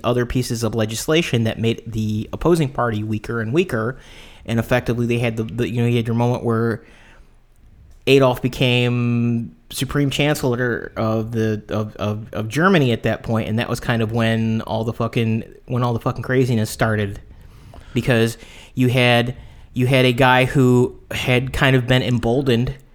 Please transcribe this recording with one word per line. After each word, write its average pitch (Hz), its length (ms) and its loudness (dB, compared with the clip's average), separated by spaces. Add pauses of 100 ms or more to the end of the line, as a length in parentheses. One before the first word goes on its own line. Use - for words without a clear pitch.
other 120 200 0
pieces 120 380 -4
of 110 100 -2
legislation 117 680 0
that 110 160 -2
made 113 260 -2
the 107 460 -4
opposing 165 380 2
party 117 340 -4
weaker 107 380 -4
and 107 100 -4
weaker, 127 460 -2 (480)
and 117 120 -2
effectively 120 480 0
they 117 140 0
had 117 160 -2
the, 110 80 -4
the, 113 260 -4
you 120 120 -2
know, 117 60 2
you 120 100 2
had 117 100 -2
your 113 80 -2
moment 120 300 0
where 113 400 -2 (1200)
Adolf 131 340 4
became 120 1120 0 (160)
Supreme 139 400 -2
Chancellor 127 840 -2
of 110 380 -2
the, 110 340 -2
of, 107 300 -4
of, 107 360 -6
of 107 140 -6
Germany 147 460 4
at 107 100 -4
that 113 180 -2
point, 110 280 -4
and 110 100 -2
that - 80 -2
was - 140 -4
kind 120 200 -2
of 110 120 -2
when 113 480 0
all 110 240 -4
the 113 80 -4
fucking, 113 500 -2 (220)
when 123 180 -2
all 120 80 0
the 117 80 -2
fucking 123 240 -4
craziness 123 460 2
started, 107 500 -2 (760)
because 117 440 2 (380)
you 127 120 2
had, 123 480 2 (380)
you 123 140 0
had 131 180 4
a 127 80 4
guy 127 320 4
who 123 520 4 (140)
had 131 400 0
kind 135 240 2
of 123 100 2
been 127 160 2
emboldened 123 760 0 (200)